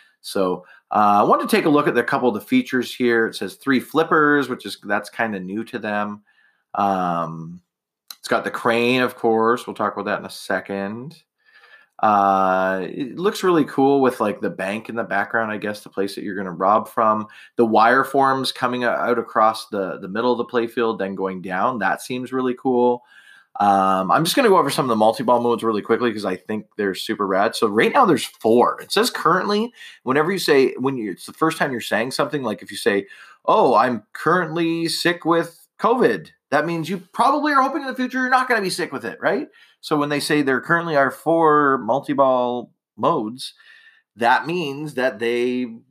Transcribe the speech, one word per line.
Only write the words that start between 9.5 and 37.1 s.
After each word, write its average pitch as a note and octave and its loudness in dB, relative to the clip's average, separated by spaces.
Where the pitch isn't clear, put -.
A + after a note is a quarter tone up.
We'll G2+ -10
talk G#2 -2
about G2+ -8
that G2+ -2
in F#2+ -14
a F#2+ -14
second. G2+ -8
Uh, F#2+ 2
it - -10
looks G3 -2
really E3+ 4
cool C#3 2
with, B2+ 2
like, G#2 -2
the G2+ -4
bank F#2+ -6
in A2 -10
the A2+ -4
background, G#2 -2
I G#2+ -6
guess, G#2 -8
the - -20
place G2 -6
that - -10
you're G2+ -8
gonna F#2+ -6
rob F#2+ 2
from. A2 0
The A#2+ 4
wire A2+ 4
forms C3+ 0
coming B2 -4
o-, A#2 0
out G2+ -2
across A2 0
the, F#2 -6
the F#2+ -12
middle A2+ 0
of A#2 0
the A#2 -4
playfield, A#2 -2
then G2 -4
going F#2+ -6
down. G2 -2
That F2 -2
seems B2+ -8
really B2+ -2
cool. B2 2
Um, F#2+ 2
I'm C3 4
just - -2
gonna C4+ 4
go F#3+ 6
over C#3+ 2
some C#3+ -2
of B2+ -4
the A#2 0
multi-ball A2+ 2
modes A#2+ 0
really A2 -2
quickly A2+ 0
'cause G#2 -8
I F#2 -4
think G#2+ -8
they're G2 -2
super G#2 -4
rad. G2 2
So - 0
right A2+ 2
now C#4 6
there's D3 4
four. A2+ 2
It - -12
says G#3+ 2
currently, G#3 0
whenever D3+ 2
you F#3+ -2
say, C#3 4
when C3+ -4
you, G#2+ -6
it's - -12
the - -14
first D#3 0
time D3 -2
you're A2+ -6
saying A2+ -2
something, C#3+ -2
like, G#2+ -4
if - -18
you G2+ -10
say, G2+ 0
"Oh, F#3 4
I'm A#2+ 2
currently E3 -2
sick E3+ -2
with E3 0
covid," F#3+ 2
that D3 2
means E3 -4
you F#3+ -4